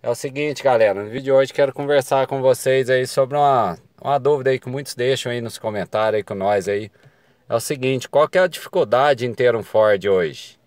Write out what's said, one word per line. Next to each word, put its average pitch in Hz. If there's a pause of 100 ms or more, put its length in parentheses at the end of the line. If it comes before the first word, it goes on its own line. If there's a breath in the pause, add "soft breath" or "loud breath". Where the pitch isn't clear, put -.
É 117
o 120
seguinte, 143
galera, 110
no 107
vídeo 131
de 135
hoje 135
quero 143
conversar 139
com 135
vocês 131
aí 127
sobre 135
uma, 123 (240)
uma 139
dúvida 135
aí 131
que 127
muitos 135
deixam 123
aí 120
nos 113
comentários 107
aí 104
com 104
nós 98
aí. 104 (560 soft breath)
É -
o 117
seguinte, 131
qual 147
que 185
é -
a 185
dificuldade 127
em 117
ter 120
um 110
Ford 107
hoje? 90